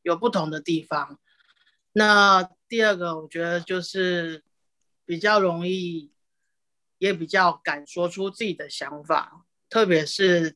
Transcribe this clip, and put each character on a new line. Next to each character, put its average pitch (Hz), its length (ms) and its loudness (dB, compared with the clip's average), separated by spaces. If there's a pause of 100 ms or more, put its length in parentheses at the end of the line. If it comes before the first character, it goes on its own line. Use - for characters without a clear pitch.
有 170 140 0
不 202 120 -2
同 160 220 -2
的 156 100 -8
地 160 220 -4
方。 143 360 -8 (760)
那 202 580 6 (180)
第 226 160 0
二 208 100 4
个， 170 280 -4
我 156 60 -16
觉 170 140 -6
得 170 160 -2
就 180 220 -4
是 175 640 -4 (640)
比 170 120 -6
较 208 220 2
容 175 260 0
易， 175 460 -6 (840)
也 196 160 -2
比 165 120 -8
较 180 380 2
敢 147 220 -6
说 175 200 -4
出 190 220 -8
自 196 160 -8
己 190 80 -4
的 151 160 -12
想 147 340 -12
法， - 440 -4 (240)
特 220 160 2
别 160 180 2
是 175 520 2